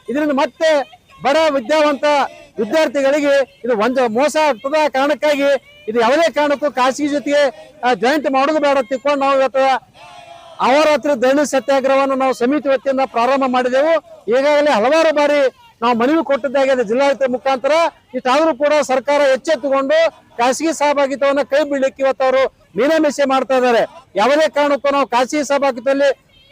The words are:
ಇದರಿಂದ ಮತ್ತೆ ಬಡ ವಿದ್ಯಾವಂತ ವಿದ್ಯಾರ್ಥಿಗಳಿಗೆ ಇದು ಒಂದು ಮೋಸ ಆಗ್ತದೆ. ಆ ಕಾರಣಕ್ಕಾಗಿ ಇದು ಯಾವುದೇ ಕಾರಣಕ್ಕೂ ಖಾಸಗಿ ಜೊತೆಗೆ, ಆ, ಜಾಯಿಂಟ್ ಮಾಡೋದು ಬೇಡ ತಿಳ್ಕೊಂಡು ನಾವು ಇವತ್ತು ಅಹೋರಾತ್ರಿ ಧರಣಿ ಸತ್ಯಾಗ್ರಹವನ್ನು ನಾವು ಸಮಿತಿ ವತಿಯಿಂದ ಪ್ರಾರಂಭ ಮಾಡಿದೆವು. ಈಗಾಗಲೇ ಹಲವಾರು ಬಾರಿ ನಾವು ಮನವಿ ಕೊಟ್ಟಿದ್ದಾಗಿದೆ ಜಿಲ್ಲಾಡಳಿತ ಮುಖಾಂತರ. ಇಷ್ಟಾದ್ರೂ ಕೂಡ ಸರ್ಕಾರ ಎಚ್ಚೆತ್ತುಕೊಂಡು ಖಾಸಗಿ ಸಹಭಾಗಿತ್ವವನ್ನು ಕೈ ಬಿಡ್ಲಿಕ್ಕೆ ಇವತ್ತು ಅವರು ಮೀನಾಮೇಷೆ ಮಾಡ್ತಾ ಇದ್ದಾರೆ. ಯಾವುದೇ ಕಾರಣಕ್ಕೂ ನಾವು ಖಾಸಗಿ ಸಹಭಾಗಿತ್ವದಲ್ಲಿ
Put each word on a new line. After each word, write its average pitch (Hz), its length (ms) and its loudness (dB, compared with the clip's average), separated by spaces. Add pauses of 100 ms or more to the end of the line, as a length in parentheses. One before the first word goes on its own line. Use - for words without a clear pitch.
(100)
ಇದರಿಂದ 294 320 -2
ಮತ್ತೆ 320 280 -2 (540)
ಬಡ 277 120 0 (200)
ವಿದ್ಯಾವಂತ 294 480 0 (560)
ವಿದ್ಯಾರ್ಥಿಗಳಿಗೆ 285 760 0 (300)
ಇದು 240 100 -2 (100)
ಒಂದು 254 180 0 (160)
ಮೋಸ 294 160 0 (140)
ಆಗ್ತದೆ. 277 360 -2
ಆ 294 120 0
ಕಾರಣಕ್ಕಾಗಿ 277 520 0 (400)
ಇದು 220 160 -4
ಯಾವುದೇ 294 220 2 (100)
ಕಾರಣಕ್ಕೂ 294 320 0 (100)
ಖಾಸಗಿ 269 380 0
ಜೊತೆಗೆ, 294 260 0 (420)
ಆ, 240 40 0 (140)
ಜಾಯಿಂಟ್ 277 340 0
ಮಾಡೋದು 294 300 0
ಬೇಡ 277 120 2 (120)
ತಿಳ್ಕೊಂಡು 277 340 -2
ನಾವು 269 160 2
ಇವತ್ತು 262 240 0 (1000)
ಅಹೋರಾತ್ರಿ 294 480 2 (100)
ಧರಣಿ 277 300 2
ಸತ್ಯಾಗ್ರಹವನ್ನು 269 720 0
ನಾವು 262 180 0
ಸಮಿತಿ 277 320 -2
ವತಿಯಿಂದ 262 320 -2 (100)
ಪ್ರಾರಂಭ 262 300 0 (120)
ಮಾಡಿದೆವು. 254 360 0 (400)
ಈಗಾಗಲೇ 294 460 2
ಹಲವಾರು 311 400 2
ಬಾರಿ 294 220 2 (420)
ನಾವು 240 180 0
ಮನವಿ 302 300 2
ಕೊಟ್ಟಿದ್ದಾಗಿದೆ 269 580 0
ಜಿಲ್ಲಾಡಳಿತ 269 460 0
ಮುಖಾಂತರ. 269 400 -2 (420)
ಇಷ್ಟಾದ್ರೂ 285 360 0 (100)
ಕೂಡ 294 100 2 (180)
ಸರ್ಕಾರ 277 300 0 (140)
ಎಚ್ಚೆತ್ತುಕೊಂಡು 269 640 0 (400)
ಖಾಸಗಿ 262 420 0
ಸಹಭಾಗಿತ್ವವನ್ನು 277 720 0
ಕೈ 277 80 2 (100)
ಬಿಡ್ಲಿಕ್ಕೆ 269 340 -2
ಇವತ್ತು 262 220 0
ಅವರು 262 160 2 (360)
ಮೀನಾಮೇಷೆ 294 540 0
ಮಾಡ್ತಾ 262 280 0
ಇದ್ದಾರೆ. 240 220 2 (380)
ಯಾವುದೇ 294 260 2 (100)
ಕಾರಣಕ್ಕೂ 285 400 0
ನಾವು 277 180 0
ಖಾಸಗಿ 262 360 0
ಸಹಭಾಗಿತ್ವದಲ್ಲಿ 277 600 0 (420)